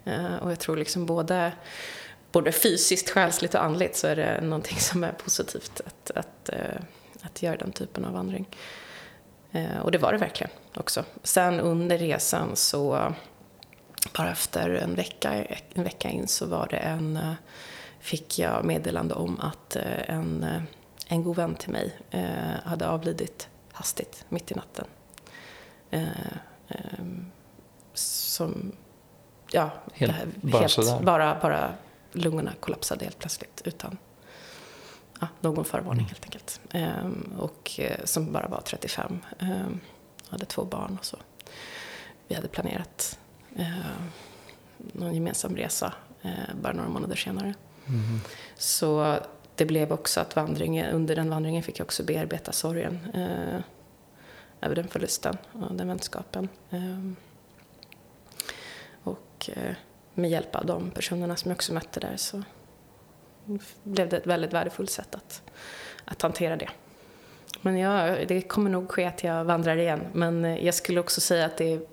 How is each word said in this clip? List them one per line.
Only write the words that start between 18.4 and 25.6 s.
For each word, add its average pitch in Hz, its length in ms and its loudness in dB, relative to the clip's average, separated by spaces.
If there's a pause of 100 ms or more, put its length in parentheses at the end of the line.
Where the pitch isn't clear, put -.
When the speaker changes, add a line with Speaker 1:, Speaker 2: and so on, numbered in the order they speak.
Speaker 1:
meddelande 165 480 2
om - 260 -2
att, - 360 -6
eh, - 340 -2
en, 160 340 0
eh, 160 180 0 (460)
en 165 160 2
god 170 120 0
vän 165 200 0
till - 160 -8
mig, - 240 -2 (160)
eh, 180 140 0 (400)
hade 165 220 -2
avlidit 165 600 -2 (220)
hastigt - 580 -6
mitt - 220 -4
i - 40 -4
natten. - 300 -6 (1040)